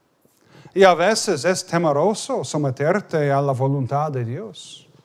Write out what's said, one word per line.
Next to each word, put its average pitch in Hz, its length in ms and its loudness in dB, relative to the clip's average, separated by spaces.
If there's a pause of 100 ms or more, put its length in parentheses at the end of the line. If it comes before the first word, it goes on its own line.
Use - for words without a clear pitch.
(720)
Y 190 120 6
a 180 100 8
veces 175 500 0
es 180 220 0
temeroso 170 800 0
someterte 147 840 -2
a 139 120 2
la 139 100 0
voluntad 139 580 -2
de 123 140 -6
Dios. 165 640 -12 (160)